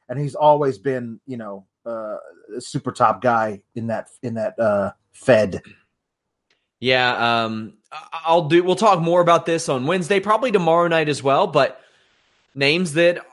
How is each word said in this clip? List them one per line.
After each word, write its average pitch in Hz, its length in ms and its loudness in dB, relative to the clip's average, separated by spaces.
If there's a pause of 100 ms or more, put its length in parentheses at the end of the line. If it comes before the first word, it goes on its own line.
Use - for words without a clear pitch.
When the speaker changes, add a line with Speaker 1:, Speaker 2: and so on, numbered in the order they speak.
Speaker 1:
and 123 100 -8
he's 143 160 -6
always 147 440 2
been, 120 460 -6
you 131 120 -12
know, 101 300 -12 (200)
uh, 110 300 -8 (400)
a 127 40 -10
super 127 300 -8
top 110 320 0
guy 110 400 0 (140)
in 113 100 -8
that, 110 220 -6 (160)
in 120 100 -8
that, 107 240 -8
uh, 101 320 0 (220)
Fed. 104 500 2 (1160)
Speaker 2:
Yeah, 120 640 0
um, 110 300 -8 (160)
I, 156 360 -16
I'll 165 220 2
do, 175 140 4
we'll 180 140 0
talk 196 240 2
more 170 200 2
about 170 260 4
this 165 220 -2
on 131 180 -2
Wednesday, 185 340 0
probably 214 320 0
tomorrow 170 340 2
night 160 220 0
as 123 140 -4
well, 143 260 2
but 139 320 0 (760)
names 151 400 0
that 170 380 2